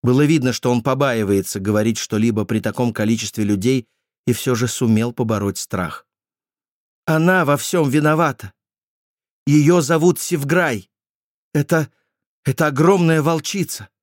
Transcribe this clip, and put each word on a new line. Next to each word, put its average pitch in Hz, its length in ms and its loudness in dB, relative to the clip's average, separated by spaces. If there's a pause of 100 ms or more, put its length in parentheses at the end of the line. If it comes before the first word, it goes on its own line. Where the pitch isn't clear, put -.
Было 127 180 4
видно, 143 300 2
что 123 180 -2
он 123 120 0
побаивается 113 760 0
говорить 107 380 0
что-либо 107 480 -2
при 110 140 -2
таком 113 340 -4
количестве 110 500 -4
людей 104 440 0 (400)
и 127 60 0
все 127 200 -2
же 120 140 -2
сумел 117 460 0
побороть 104 440 -2
страх. - 500 -8 (1000)
"Она 165 360 2
во 143 140 2
всем 151 320 0
виновата! 151 640 0 (960)
Ее 151 340 4
зовут 160 380 2
Севграй! 143 720 -2 (640)
Это... 151 340 0 (540)
это 151 240 0
огромная 160 560 2
волчица. 151 680 -4 (140)